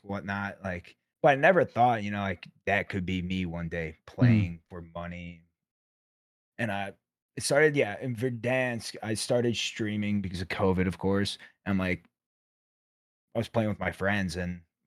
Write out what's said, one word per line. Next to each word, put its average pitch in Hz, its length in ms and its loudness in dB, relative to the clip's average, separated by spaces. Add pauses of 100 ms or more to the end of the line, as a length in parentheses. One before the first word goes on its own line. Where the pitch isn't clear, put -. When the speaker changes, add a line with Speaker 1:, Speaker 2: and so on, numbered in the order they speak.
Speaker 1:
whatnot, 101 600 -6
like, 90 320 -8 (280)
but 156 60 8
I 139 60 6
never 151 300 6
thought, 120 380 2
you 101 80 -4
know, 101 100 -2
like, 95 260 -4 (200)
that 98 200 2
could 95 180 -4
be 92 160 0
me 92 260 -2
one 85 200 -6
day 82 300 -6 (100)
Speaker 2:
Mm-hmm. - 140 -20
Speaker 1:
playing 104 380 4 (100)
for 87 120 -14 (140)
money. 87 460 -12 (1160)
And 117 120 -4
I, 101 220 -6 (420)
it - 80 -10
started, 147 320 4
yeah, 107 260 0
in 123 140 -6
Verdansk, 120 880 -2
I 110 100 -2
started 120 420 2
streaming 104 680 -2
because 90 200 -6
of 90 60 -8
covid, 92 400 2
of 87 100 -4
course. 98 400 0 (280)
And, 98 120 0
like, 90 260 -2 (1300)
I 117 40 -2
was 110 80 0
playing 110 220 0
with 101 100 -4
my 92 120 -2
friends, 95 460 -2
and 90 240 -6 (260)